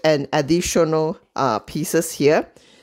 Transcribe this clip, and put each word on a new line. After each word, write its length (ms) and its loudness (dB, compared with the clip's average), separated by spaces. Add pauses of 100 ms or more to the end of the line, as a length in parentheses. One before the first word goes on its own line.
an 280 0
additional, 840 0 (180)
uh, 240 0
pieces 520 -4
here. 340 2 (360)